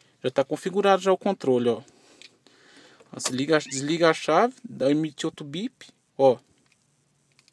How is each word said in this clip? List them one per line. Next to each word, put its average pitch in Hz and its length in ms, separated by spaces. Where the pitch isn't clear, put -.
Já 131 80
tá 135 140
configurado 190 580
já 190 120
o 180 40
controle, 127 520
ó. 117 120
Ó, - 100
se - 120
liga, 143 260
desliga 147 520
a 131 40
chave, 196 480
dá, 131 300
emite 151 340
outro 156 200
bip, 170 420
ó. 135 200